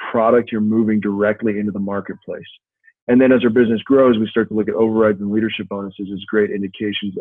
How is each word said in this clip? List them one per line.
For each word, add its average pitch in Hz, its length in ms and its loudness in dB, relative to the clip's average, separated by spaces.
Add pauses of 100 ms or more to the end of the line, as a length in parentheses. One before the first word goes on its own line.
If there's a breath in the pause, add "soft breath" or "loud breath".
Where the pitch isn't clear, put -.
(100)
product 117 400 2
you're 110 100 -4
moving 107 400 2
directly 104 580 -2
into 104 140 -4
the 101 60 -8
marketplace. 95 640 -8 (640 soft breath)
And 123 120 4
then 131 100 6
as 127 140 4
our 120 60 2
business 113 320 2
grows, 131 360 4
we 110 80 0
start 107 220 -2
to 107 60 -8
look 107 140 -2
at 104 60 -2
overrides 110 460 2
and 101 100 -6
leadership 107 380 -2
bonuses 101 440 -10
as 98 120 -10
great 104 260 0
indications 101 720 -6